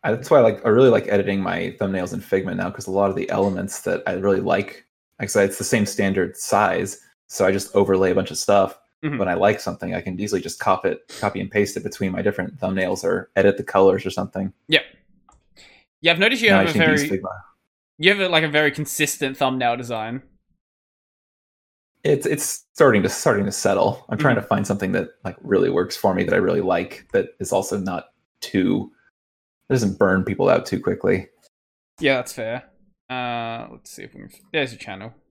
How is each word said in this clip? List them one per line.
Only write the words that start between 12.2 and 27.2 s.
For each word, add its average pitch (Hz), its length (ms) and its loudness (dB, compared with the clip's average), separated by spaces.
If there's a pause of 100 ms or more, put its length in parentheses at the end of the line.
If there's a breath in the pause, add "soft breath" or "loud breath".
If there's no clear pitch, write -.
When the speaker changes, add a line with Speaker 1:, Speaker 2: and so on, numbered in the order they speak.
Speaker 1:
different 98 380 -4
thumbnails 95 440 -2
or 92 320 -2
edit 98 220 4
the 101 60 -8
colors 95 420 4
or 95 40 -2
something. 95 420 -6 (160)
Speaker 2:
Yep. 156 160 4 (1160 soft breath)
Yeah, 165 100 4
I've 165 80 0
noticed 226 220 2
you 226 80 4
Speaker 1:
Now 196 80 6
I - 20 6
Speaker 2:
have 196 100 2
a - 40 -2
Speaker 1:
just - 60 2
need 165 60 6
to 156 60 4
use 147 180 2
Speaker 2:
very, - 120 -4
Speaker 1:
Figma. - 200 -12 (560)
Speaker 2:
you 165 140 4
have 202 80 0
a, 185 100 0
like, 160 140 2
a 156 40 0
very 151 240 2
consistent 143 680 -4
thumbnail 127 400 0
design. 120 440 -8 (1800)
Speaker 1:
It's, 147 240 2
it's - 460 -4
starting 120 300 6
to, - 60 2
starting 101 360 0
to 98 60 -4
settle. 98 580 0
I'm 104 80 -6
trying 127 180 2
Speaker 2:
Mm-hmm. 104 80 -2
Speaker 1:
to - 40 -14
find 101 200 0
something 101 240 -2
that, 92 180 -2 (140)
like, 92 180 -10
really 92 300 2
works 90 260 -2
for 95 160 0
me, 92 100 -2
that - 100 0
I 92 40 2
really 87 240 0
like, 90 520 -4
that 101 160 0 (100)